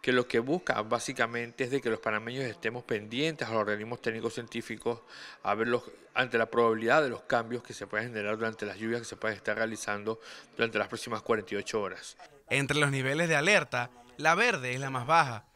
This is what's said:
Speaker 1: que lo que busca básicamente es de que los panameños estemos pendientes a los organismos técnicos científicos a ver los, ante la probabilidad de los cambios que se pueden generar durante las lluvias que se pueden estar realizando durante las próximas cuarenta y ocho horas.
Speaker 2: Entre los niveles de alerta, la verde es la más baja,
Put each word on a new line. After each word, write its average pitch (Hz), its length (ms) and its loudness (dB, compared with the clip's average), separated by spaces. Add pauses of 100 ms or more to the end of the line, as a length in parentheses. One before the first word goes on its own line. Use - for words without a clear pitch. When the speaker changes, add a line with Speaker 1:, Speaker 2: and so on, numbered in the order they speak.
Speaker 1:
que 131 80 0
lo 123 160 4
que 117 140 2
busca 131 420 -2
básicamente 120 800 -2
es 123 80 -2
de 135 100 0
que 120 100 0
los 107 100 0
panameños 117 460 -4
estemos 117 360 -6
pendientes 123 640 -4
a 113 60 -6
los 110 80 2
organismos 107 420 -4
técnicos 113 320 -4
científicos 117 680 -6 (440)
a 104 100 2
ver 113 140 2
los, 120 160 2 (300)
ante 120 240 2
la 113 80 4
probabilidad 117 580 4
de 127 60 0
los - 120 -8
cambios 120 400 0
que - 100 -16
se 101 140 -10
pueden 110 220 -2
generar 107 280 -2
durante 110 300 -4
las 98 120 -8
lluvias 113 240 -2
que 113 40 -12
se 98 100 -12
pueden 107 200 -2
estar 107 200 -2
realizando 110 640 -2 (360)
durante 113 200 2
las 104 120 2
próximas 113 340 -6
cuarenta 107 320 0
y 101 40 0
ocho 107 220 -2
horas. - 360 -8 (340)
Speaker 2:
Entre 139 260 2
los 147 140 4
niveles 139 380 0
de 160 80 4
alerta, 147 540 2 (260)
la 160 200 4
verde 165 380 2
es 131 40 -4
la 135 120 -4
más 127 180 -4
baja, 143 360 4 (120)